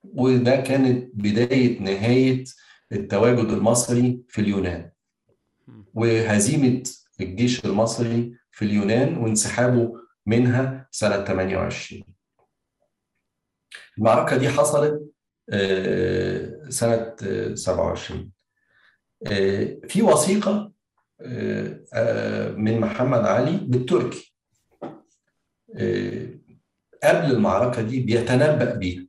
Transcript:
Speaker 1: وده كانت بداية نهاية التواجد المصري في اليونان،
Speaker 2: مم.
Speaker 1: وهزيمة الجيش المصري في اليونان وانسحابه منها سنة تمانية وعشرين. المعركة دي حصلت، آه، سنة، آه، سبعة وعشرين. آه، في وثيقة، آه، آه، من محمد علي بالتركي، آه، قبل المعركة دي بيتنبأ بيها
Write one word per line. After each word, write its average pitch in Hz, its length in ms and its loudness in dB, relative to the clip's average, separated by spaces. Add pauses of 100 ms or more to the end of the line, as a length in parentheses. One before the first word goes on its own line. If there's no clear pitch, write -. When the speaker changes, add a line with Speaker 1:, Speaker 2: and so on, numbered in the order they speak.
Speaker 1:
وده 127 520 2
كانت 131 580 0
بداية 117 680 0
نهاية 120 640 2 (480)
التواجد 107 580 2
المصري 120 800 2
في - 120 -4
اليونان، 92 500 -2 (760)
Speaker 2:
مم. 113 260 -20
Speaker 1:
وهزيمة 113 920 2 (380)
الجيش 107 440 -2
المصري 117 720 -2 (140)
في - 140 -6
اليونان 104 520 2
وانسحابه 117 760 0 (320)
منها 123 680 0
سنة 101 260 -2
تمانية 95 400 -2
وعشرين. 90 480 -8 (1900)
المعركة 113 400 2
دي 131 120 2
حصلت، 147 600 0 (380)
آه، 95 1200 -2
سنة، 117 540 -2
آه، 101 320 -6
سبعة 90 300 -2
وعشرين. 85 460 -8 (960)
آه، 98 500 -2 (120)
في 190 120 2
وثيقة، 196 680 2 (500)
آه، 53 600 -6 (100)
آه، 57 580 -2
من 110 280 0
محمد 120 400 0
علي 117 380 2
بالتركي، - 800 -2 (1400)
آه، - 540 -4 (760)
قبل 156 280 4
المعركة 110 500 2
دي 120 180 -2
بيتنبأ 123 760 2
بيها 92 340 -6